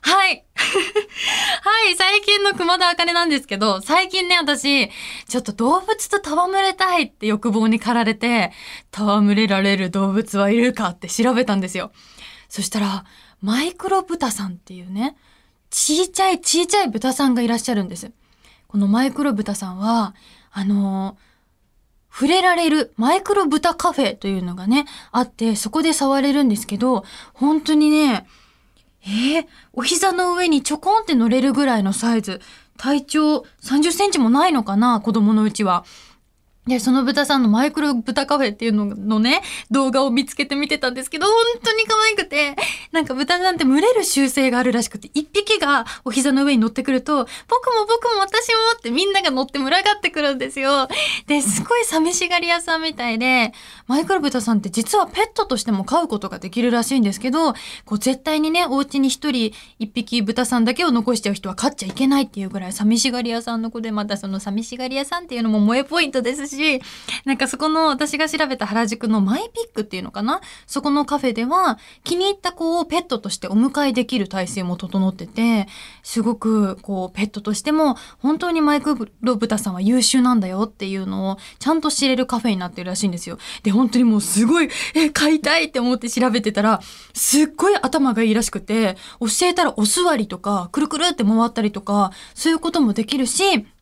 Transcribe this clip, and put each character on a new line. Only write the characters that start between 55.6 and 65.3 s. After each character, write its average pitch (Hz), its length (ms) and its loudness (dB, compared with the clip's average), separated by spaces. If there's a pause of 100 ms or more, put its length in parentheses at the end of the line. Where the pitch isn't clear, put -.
て 233 80 -4
も 190 140 0
飼 311 180 0
う 330 60 -4
こ 214 100 -4
と 202 100 -8
が 175 120 -12
で 190 100 -10
き 233 120 -4
る 240 100 2
ら 233 100 0
し 262 140 -2
い - 20 2
ん 233 60 4
で 196 80 0
す - 80 -8
け 254 100 -4
ど、 302 220 2 (320)
こ - 100 -6
う 208 60 -2
絶 262 240 -2
対 311 160 0
に 311 100 0
ね、 349 160 2
お 269 120 -2
家 277 200 -2
に 269 100 4
一 294 220 -2
人 226 220 -2 (260)
一 226 80 -6
匹 233 340 -4
豚 226 240 0
さ 247 140 0
ん 226 60 4
だ 247 100 0
け 349 100 -2
を 330 60 2
残 240 240 2
し 214 60 -4
ち - 80 -4
ゃ - 20 -2
う 202 40 -2
人 196 140 -10
は 185 60 -8
飼 240 140 -2
っ - 80 -4
ち - 80 -10
ゃ - 20 -8
い 190 60 -8
け 269 160 0
な 277 100 4
い 277 60 2
っ - 40 -10
て 202 120 -12
い 196 40 -6
う 190 40 -8
ぐ 196 100 -8
ら 185 80 -8
い 185 60 -8
寂 214 260 2
し 247 140 0
が 247 100 -4
り 233 80 -4
屋 233 100 -2
さ 233 140 -6
ん 226 80 -4
の 226 80 -6
子 233 100 -10
で、 226 120 -6
ま 208 120 -4
た 208 120 -4
そ 202 100 -8
の 190 140 -4
寂 208 240 -4
し 240 120 -12
が 254 120 -6
り 262 80 -6
屋 277 80 -4
さ 349 160 -6
ん 359 40 -16
っ - 40 -20
て 254 80 -8